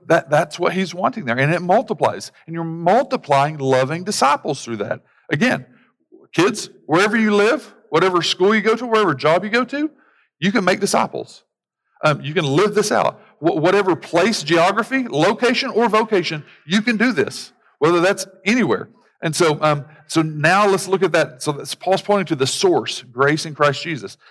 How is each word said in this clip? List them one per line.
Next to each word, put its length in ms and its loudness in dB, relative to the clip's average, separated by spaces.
that, 220 2
that's 300 0
what 140 -2
he's 200 -4
wanting 300 -4
there. 160 -2
And 140 2
it 80 -2
multiplies. 720 0
And 80 -14
you're 120 -6
multiplying 920 0
loving 460 0
disciples 600 -2
through 140 -6
that. 260 -6
Again, 340 0
kids, 360 0
wherever 320 2
you 160 2
live, 400 0
whatever 320 2
school 320 2
you 80 2
go 140 2
to, 100 -6
wherever 300 2
job 300 2
you 40 -8
go 160 0
to, 240 -4
you 100 0
can 140 -2
make 160 0
disciples. 640 -4
Um, 180 0
you 120 -8
can 120 0
live 300 2
this 160 0
out. 300 0
Wh-, 160 0
whatever 400 2
place, 480 -2
geography, 640 0
location, 640 0
or 180 0
vocation, 560 0
you 160 0
can 160 -2
do 160 2
this, 400 -4
whether 220 4
that's 260 0
anywhere. 440 0
And 140 -4
so, 260 2
um, 240 0
so 140 0
now 460 2
let's 200 0
look 160 0
at 80 0
that. 320 0
So 80 -2
that's, 240 -10
Paul's 260 -2
pointing 260 0
to 80 -2
the 120 0
source, 560 0
grace 420 0
in 80 -12
Christ 300 0
Jesus. 340 -10